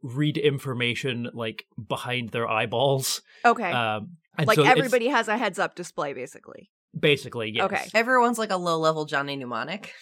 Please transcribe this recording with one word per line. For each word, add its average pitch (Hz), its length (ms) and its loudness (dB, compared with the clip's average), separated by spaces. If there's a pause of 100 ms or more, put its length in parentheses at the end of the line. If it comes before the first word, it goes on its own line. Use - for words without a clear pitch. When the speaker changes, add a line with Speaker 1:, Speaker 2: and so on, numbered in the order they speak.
Speaker 1:
read 143 340 0
information, 123 1000 -2
like, 113 300 -8 (240)
behind 123 420 -6
their 117 180 -2
eyeballs. 123 760 0 (220)
Speaker 2:
Okay. 233 260 4
Speaker 1:
Um, 110 460 -2 (220)
and 156 80 2
Speaker 2:
Like, 214 100 6
Speaker 1:
so 151 60 6
it's 233 80 6
Speaker 2:
everybody 247 380 4
has 233 200 0
a 214 80 0
heads-up 196 380 -2
display, 160 400 -8
basically. - 560 -16 (280)
Speaker 1:
Basically, 127 560 2
yes. 117 100 2
Speaker 2:
Okay. 190 300 -2
Speaker 3:
Everyone's 233 440 4
like 214 120 -4
a 190 60 0
low-level 160 500 2
Johnny 143 300 -2
Mnemonic. 131 640 -8